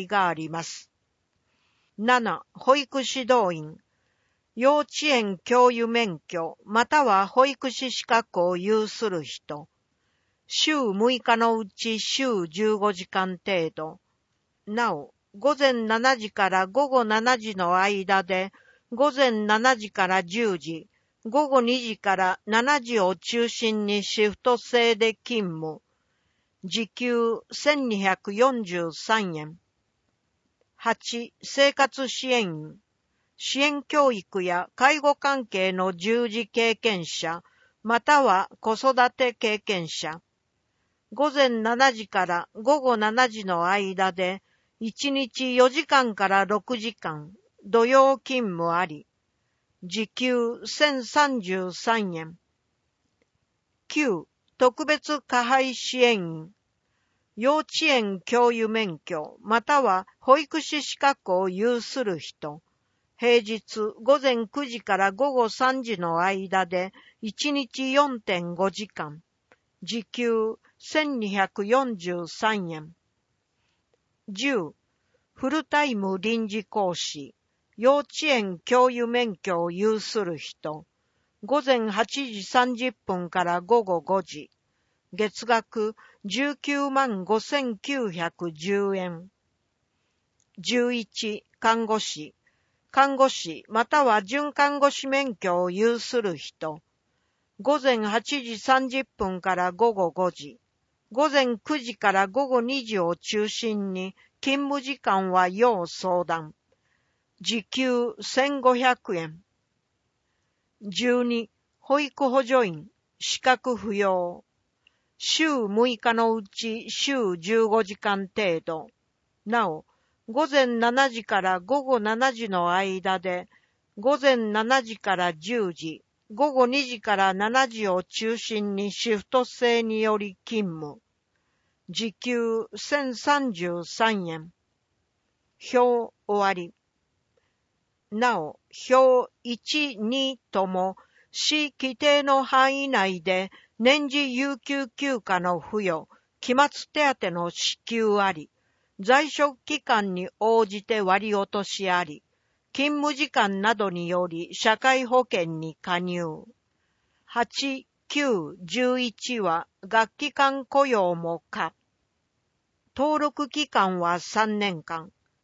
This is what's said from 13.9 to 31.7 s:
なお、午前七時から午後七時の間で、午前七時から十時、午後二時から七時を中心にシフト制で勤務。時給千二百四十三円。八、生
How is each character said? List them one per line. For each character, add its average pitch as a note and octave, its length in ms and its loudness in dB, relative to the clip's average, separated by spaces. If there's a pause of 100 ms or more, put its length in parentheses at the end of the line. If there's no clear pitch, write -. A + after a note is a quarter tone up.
な G#3+ 260 -2
お、 C#3+ 220 -10 (240)
午 C4+ 180 2
前 C4+ 160 4
七 A#3 460 2
時 G#3 120 -10
か F#3+ 200 0
ら F#3+ 160 2
午 C4 220 0
後 B3+ 160 2
七 A3+ 340 2
時 G#3+ 180 -8
の F3+ 220 2
間 F#3+ 440 2
で、 F#3 300 -4 (380)
午 C4 220 2
前 A#3+ 340 2
七 A3+ 300 4
時 G#3+ 140 -12
か F#3 180 0
ら F#3 140 2
十 F#3+ 360 -2
時、 D#3+ 300 -10 (360)
午 C#4 240 2
後 C4 140 4
二 B3 180 0
時 A3+ 160 -6
か F#3+ 200 0
ら F#3 280 0
七 A#3+ 380 2
時 A#3 160 -2
を F#3 180 2
中 A#3 320 -2
心 A3 380 -2
に G3+ 160 0
シ G#3+ 260 0
フ G3 80 -4
ト B3 220 2
制 A#3 360 2
で A3 200 2
勤 F#3 460 -6
務。 D#3 200 -10 (840)
時 F#3+ 240 -4
給 A#3 520 -2 (100)
千 C#4 380 0
二 G3+ 140 -2
百 G3 320 -2
四 A#3+ 280 2
十 E3+ 300 -4
三 G3+ 420 -2
円。 D#3 240 -12 (1160)
八、 A#3 640 -4
生 C#4 320 2